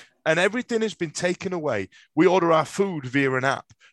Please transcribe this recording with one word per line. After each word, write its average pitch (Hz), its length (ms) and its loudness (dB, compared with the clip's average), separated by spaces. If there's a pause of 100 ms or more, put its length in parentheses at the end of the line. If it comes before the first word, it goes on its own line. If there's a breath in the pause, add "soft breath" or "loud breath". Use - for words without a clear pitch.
(260 loud breath)
And 160 140 2
everything 220 420 0
has 214 140 -4
been 160 160 -6
taken 180 420 -4
away. 131 360 -4 (260 soft breath)
We 160 100 6
order 185 260 4
our 156 140 4
food 180 400 -4
via 135 300 0
an 127 80 -2
app. - 280 -2 (220 soft breath)